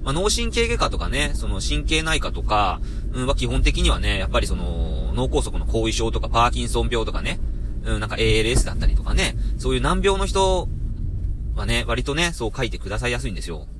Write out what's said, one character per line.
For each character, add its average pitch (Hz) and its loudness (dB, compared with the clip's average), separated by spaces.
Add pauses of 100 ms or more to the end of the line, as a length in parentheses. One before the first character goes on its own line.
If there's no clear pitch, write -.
ま - -2
あ、 - 0
脳 185 2
神 226 0
経 233 0
外 160 0
科 - 0
と - -4
か - -2
ね、 139 0
そ - -2
の - -2
神 147 0
経 156 2
内 160 0
科 - -2
と - -4
か、 101 2 (340)
う 127 -2
ん、 127 -2
は - 2
基 123 0
本 131 2
的 - 2
に - 4
は - 2
ね、 101 0
や 95 -2
っ - -2
ぱ 120 2
り 113 0
そ 95 0
の、 - -2
脳 127 0
梗 135 2
塞 - -2
の - -2
後 113 0
遺 110 0
症 113 0
と 110 0
か、 - -2
パ 117 4
ー 120 2
キ 120 -2
ン 117 -2
ソ 117 2
ン 117 0
病 117 0
と - -4
か 110 -2
ね、 110 -2 (440)
う 113 0
ん、 - -2
な 110 -4
ん - -4
か - -6
エ 110 0
ー 110 4
エ 104 2
ル 110 2
エ 127 2
ス - 4
だ - -4
っ - -2
た - 2
り - 6
と - 2
か - 0
ね、 - 2 (220)
そ 127 0
う 131 2
い 123 2
う - 0
難 175 2
病 196 4
の 196 2
人 190 2 (840)
は 101 -2
ね、 113 0
割 117 -2
と 139 -2
ね、 170 0
そ 117 -4
う 104 -4
書 135 -2
い 110 -2
て - -6
く - -8
だ 104 -2
さ 120 -2
い - 0
や 120 -2
す 117 -4
い 104 -2
ん 90 -6
で - -6
す - -6
よ。 - -8 (140)